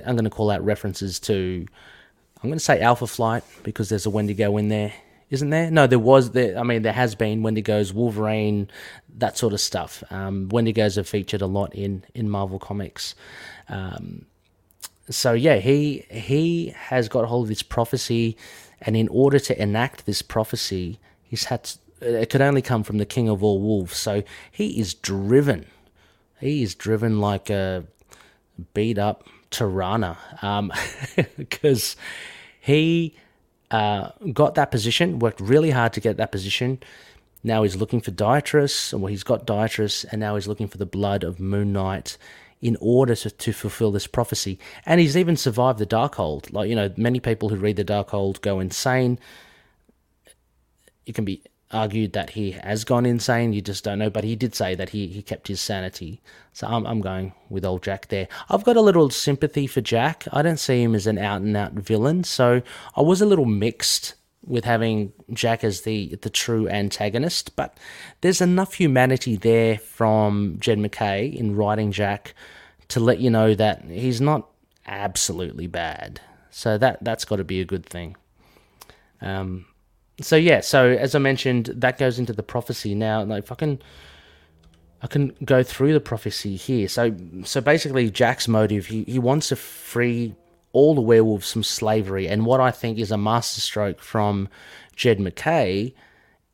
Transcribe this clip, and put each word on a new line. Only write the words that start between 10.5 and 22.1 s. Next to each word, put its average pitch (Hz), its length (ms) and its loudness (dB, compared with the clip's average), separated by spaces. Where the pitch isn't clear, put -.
have 101 120 -2
featured 101 340 -4
a 98 60 -2
lot 98 280 -2
in, 98 280 -6
in 110 160 -4
Marvel 98 300 -4
Comics. - 560 -10
Um, 50 580 -12
so, - 240 0
yeah, 123 240 4
he, 143 520 0
he 160 640 -2
has 123 340 -2
got 117 160 2
hold 120 200 0
of 107 40 -6
this 107 140 -4
prophecy, 117 720 -2
and 110 140 0
in 110 140 4
order 135 300 6
to - 220 -2
enact 107 440 -2
this 104 160 -2
prophecy, 98 800 -4
he's - 220 -8
had - 180 -4
to, - 160 -14
it 117 280 0